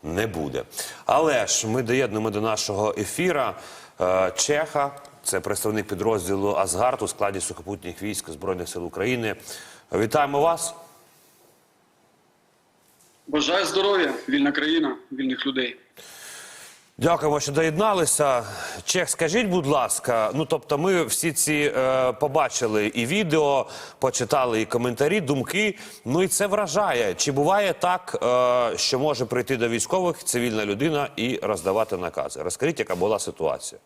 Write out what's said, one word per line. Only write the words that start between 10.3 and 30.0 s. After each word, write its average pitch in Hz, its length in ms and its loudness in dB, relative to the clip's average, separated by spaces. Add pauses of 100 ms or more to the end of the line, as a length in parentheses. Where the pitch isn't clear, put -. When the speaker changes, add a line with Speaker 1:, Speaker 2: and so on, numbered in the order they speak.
Speaker 1:
вас. 165 340 0 (2500)
Speaker 2:
Бажаю 151 380 2
здоров'я, 190 500 2 (140)
вільна 143 240 4
країна, 147 440 0 (160)
вільних 131 340 -2
людей. 127 320 -2 (1200)
Speaker 1:
Дякуємо, 151 420 2
що 143 120 -4
доєдналися. 156 920 2 (400)
Чех, - 260 0
скажіть, 185 360 0
будь 175 200 0
ласка, 120 680 2
ну, 151 100 0
тобто 147 340 0
ми 175 260 2
всі 151 280 -2
ці, 147 440 0
е, 131 360 2
побачили 127 720 0
і 117 200 -2
відео, 151 600 2 (320)
почитали 123 640 2
і 110 60 0
коментарі, 123 540 2
думки, 170 580 0 (260)
ну, 147 180 2
і 190 60 2
це - 180 0
вражає. 175 680 2
Чи - 180 0
буває 180 400 2
так, 180 500 -2
е, 123 560 2
що - 200 0
може 131 260 0
прийти 123 320 -2
до 117 120 0
військових 170 560 0